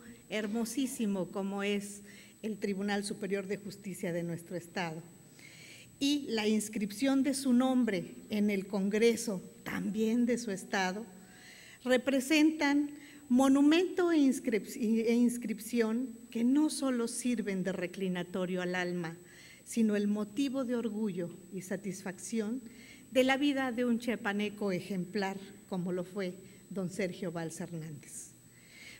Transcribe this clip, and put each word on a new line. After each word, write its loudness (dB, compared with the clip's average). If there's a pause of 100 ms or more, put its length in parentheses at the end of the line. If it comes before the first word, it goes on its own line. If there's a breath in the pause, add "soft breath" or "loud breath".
(280 loud breath)
hermosísimo -2
como -4
es -4 (400 loud breath)
el -6
Tribunal -2
Superior -4
de -4
Justicia -8
de -2
nuestro -8
estado -6 (960 loud breath)
y 0
la 0
inscripción 2
de 2
su 2
nombre 2 (120)
en 2
el 0
Congreso, 2 (220)
también 0
de 2
su -6
estado, -2 (760 loud breath)
representan 4 (400 loud breath)
monumento 6
e 6
inscrip-, 2
e 2
inscripción 0 (200)
que 0
no 6
solo -2
sirven -2
de -2
reclinatorio -2
al -2
alma, -4 (460 soft breath)
sino 2
el 2
motivo -2
de -2
orgullo -2 (220)
y -8
satisfacción -6 (520 loud breath)
de 4
la 4
vida 0
de -2
un 2
chiapaneco -2
ejemplar, -4 (320)
como -4
lo -2
fue -6 (360 loud breath)
don -4
Sergio -4
Valls -6
Hernández. -12 (680 loud breath)